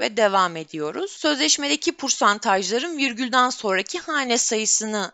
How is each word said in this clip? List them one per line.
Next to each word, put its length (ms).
Ve 160
devam 400
ediyoruz. 560
Sözleşmedeki 800
pursantajların 1040
virgülden 520
sonraki 480
hane 400
sayısını 760